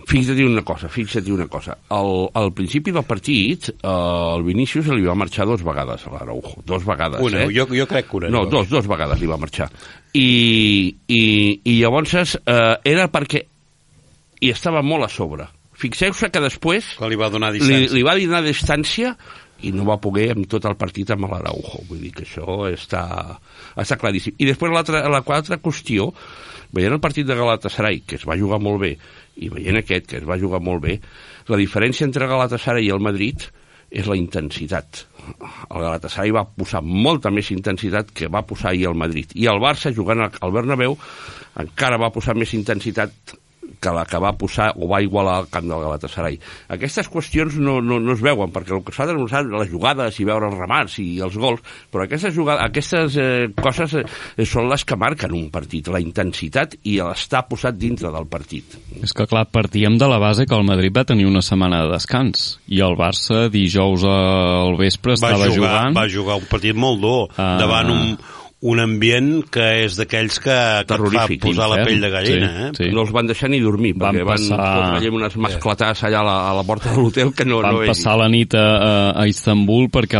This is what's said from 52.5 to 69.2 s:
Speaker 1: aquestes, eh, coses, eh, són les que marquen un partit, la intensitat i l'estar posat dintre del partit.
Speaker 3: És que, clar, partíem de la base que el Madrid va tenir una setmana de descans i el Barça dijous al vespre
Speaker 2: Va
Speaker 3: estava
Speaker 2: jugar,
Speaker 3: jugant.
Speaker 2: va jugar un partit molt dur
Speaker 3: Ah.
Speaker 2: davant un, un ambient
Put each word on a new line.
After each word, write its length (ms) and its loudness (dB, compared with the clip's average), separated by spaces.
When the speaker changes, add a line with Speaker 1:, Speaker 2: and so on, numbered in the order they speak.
Speaker 1:
aquestes, 560 0
eh, 340 0
coses, 420 -2
eh, 520 -4
són 240 0
les 160 -2
que 80 0
marquen 400 -2
un 160 -6
partit, 400 -6
la 80 0
intensitat 840 -4
i 160 -2
l'estar 480 -4
posat 280 -4
dintre 360 -4
del 160 -8
partit. 500 -12
Speaker 3:
És 100 -4
que, 160 0
clar, 240 2
partíem 480 4
de 80 6
la 120 4
base 280 4
que 80 2
el 80 4
Madrid 320 4
va 80 4
tenir 240 4
una 160 6
setmana 400 2
de 80 0
descans 760 0
i 120 2
el 160 4
Barça 560 2
dijous 560 4
al 720 4
vespre 380 2
Speaker 2:
Va 160 4
Speaker 3:
estava 180 4
Speaker 2:
jugar, 60 4
Speaker 3:
jugant. 400 2
Speaker 2:
va 100 2
jugar 320 -2
un 80 -10
partit 280 0
molt 280 2
dur 320 2
Speaker 3:
Ah. 240 0
Speaker 2:
davant 320 2
un, 240 0
un 160 4
ambient 640 2